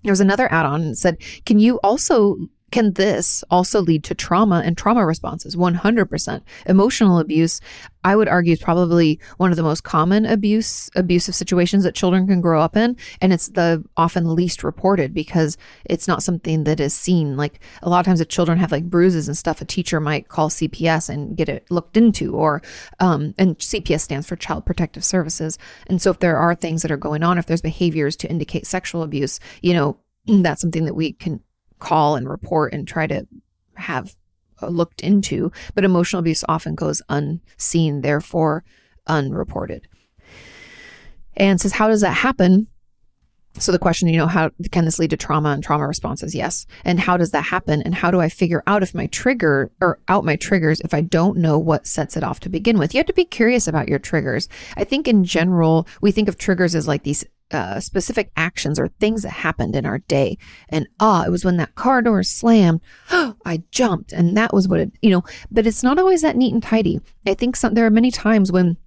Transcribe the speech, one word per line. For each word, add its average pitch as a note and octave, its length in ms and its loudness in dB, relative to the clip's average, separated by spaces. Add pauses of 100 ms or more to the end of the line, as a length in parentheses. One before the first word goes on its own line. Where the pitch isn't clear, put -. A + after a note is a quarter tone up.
There G#3 80 0
was F#3+ 80 4
another G3+ 320 2
add-on D#3+ 380 -2
that - 80 -6
said, E3+ 220 0 (260)
"Can G#3 140 4
you A#3 220 4
also, G#3+ 540 2 (360)
can G#3+ 220 2
this F#3+ 560 0
also F3+ 300 2
lead D#3+ 260 2
to - 80 -6
trauma F#3+ 520 2
and E3+ 120 -2
trauma G#3+ 280 2
responses?" - 500 -6
One F3 200 2
hundred A3 320 2
percent. - 360 -6 (220)
Emotional G3 520 4
abuse, D#3+ 440 2 (420)
I F#3+ 120 2
would A3 120 4
argue, F3 260 2
is D#3 60 0
probably E3+ 600 2 (180)
one F#3 120 2
of E3+ 80 2
the E3 60 -2
most D#3+ 200 -2
common F#3 420 2
abuse, G#3+ 720 -2
abusive F3 380 0
situations F#3 520 0
that F3+ 100 -2
children F#3+ 320 2
can F#3 140 2
grow E3 200 2
up E3 140 0
in. A3+ 220 2 (240)
And F#3 120 4
it's - 160 0
the E3+ 340 0 (140)
often E3 380 0
least F3 280 -2
reported E3 500 -2
because D#3+ 440 -2 (280)
it's - 220 -4
not F3 140 0
something D#3+ 440 -2
that D#3 140 0
is C#3+ 140 -2
seen. D#3 440 0
Like, D3 240 -6 (200)
a F3 80 -4
lot F3+ 100 4
of F3 60 0
times F3 160 2
if D#3+ 60 -2
children E3+ 320 0
have, F3 120 0
like, D#3 140 -4
bruises F3 420 2
and F3+ 100 -6
stuff, - 240 -4
a D#3+ 40 -10
teacher E3+ 340 -4
might D3+ 280 -4
call D#3 240 -2
C - 160 -4
P E3 200 -4
S E3 220 0
and D3 260 -8
get D#3 140 -2
it - 220 -10
looked F3 260 -2
into, - 380 2
or, D#3 260 0 (380)
um, D3+ 400 0
and F#3 220 2
C - 200 -6
P D3+ 140 -2
S D#3 80 -4
stands D3 240 -8
for F3+ 80 -8
Child - 320 -8
Protective - 360 -4
Services. D#3+ 540 -2 (300)
And F3+ 120 -2
so F#3+ 120 2
if - 80 -4
there E3+ 180 2
are E3+ 160 2
things E3 300 -4
that D#3+ 80 -4
are C#3+ 60 -2
going D3+ 260 -4
on, F3 160 2
if - 80 -6
there's E3+ 140 0
behaviors D#3+ 560 -2
to - 120 -10
indicate D3 380 -6
sexual F3+ 340 -6
abuse, C#3+ 380 -6 (220)
you F3 120 2
know, D3 240 0 (280)
<clears throat> - 20 -
that's F#3 340 2
something D#3+ 240 -2
that - 100 -6
we D#3+ 180 -4
can - 260 -8 (380)
call D#3 380 0
and B2+ 120 -6
report D3+ 460 -4
and C#3+ 140 -8
try D#3+ 180 -4
to - 220 -6 (480)
have, - 400 -6 (460)
uh, - 60 -8
looked E3+ 340 -4
into. G3 500 0 (240)
But G3+ 80 2
emotional F3+ 380 2
abuse E3 260 -2
often D#3+ 260 -4
goes D3+ 360 -4
unseen, D3 920 -2
therefore D3+ 600 -2 (440)
unreported. - 800 -4 (1500)
And G3 240 4
says, G3 140 0
"How A3 160 2
does G#3+ 120 4
that F#3 120 2
happen?" G3 540 4 (920)
So - 120 0
the F3+ 80 2
question, F3 280 2
you E3 100 2
know, D#3+ 80 2
"How E3 260 0 (200)
can E3+ 140 2
this D#3+ 140 -2
lead D#3+ 120 0
to D#3 60 -2
trauma D3+ 320 -2
and C#3+ 120 -2
trauma D3 240 -2
responses?" - 480 -6
Yes. - 320 -4 (200)
"And F3 140 2
how F3+ 180 0
does E3+ 140 2
that D3 120 -2
happen? D#3 380 -2
And E3+ 120 -4
how F3+ 160 0
do F3+ 120 2
I E3 80 2
figure E3+ 360 -2
out G3+ 160 2
if - 140 -4
my D#3 120 -6
trigger, D#3+ 640 0 (120)
or F3+ 260 0
out F#3 180 2
my D#3+ 120 0
triggers, D#3+ 440 0
if - 120 -4
I D#3 80 0
don't F3+ 360 2
know D#3+ 220 2
what D#3+ 280 -2
sets - 300 -4
it D3+ 60 -4
off - 180 -6
to - 80 -10
begin G3+ 300 0
with?" D3+ 140 0
You B3+ 60 0
have E4 80 0
to G4 60 -4
be F4 120 2
curious A#3 420 0
about D#3 220 -2
your C#3 100 -2
triggers. C#3 480 -4 (300)
I G3+ 80 -2
think C#4 220 -4
in G#3 180 4
general, E3 640 2 (140)
we G3+ 100 4
think G#3 180 0
of - 80 -8
triggers F3+ 360 0
as, D#3 140 -2
like, D3 160 -2
these, C#3 220 -2 (260)
uh, F#3 280 -6
specific - 560 -4
actions D#3+ 440 -4
or C3 80 -2 (120)
things G#3+ 220 0
that - 80 -8
happened - 460 -4
in C3+ 100 -2
our - 140 -4
day. - 380 -2 (300)
And, D#3 200 -4 (120)
"Ah, G3 260 4
it E3+ 40 -2
was F3 160 -2
when F3+ 120 2
that - 180 -4
car B3+ 260 2
door G#3+ 220 2
slammed. G3 580 4 (140)
<gasps> - 140 -20
I A3 600 -2
jumped, A3+ 400 -2
and E3+ 240 0
that A3 180 0
was F#3+ 140 2
what F3 120 0
it," - 120 -4 (100)
you G#3 100 4
know, F3+ 120 2 (280)
but A3 160 2
it's A3+ 160 -2
not C#4 160 2
always F#4 240 4
that D#4 120 0
neat B3 180 2
and A3+ 100 0
tidy. A3 360 0 (260)
I G3 100 0
think B3 200 -2
some, G#3+ 200 0
there A3+ 100 4
are A3 60 4
many A#3 200 4
times G#3 400 2
when F3 360 2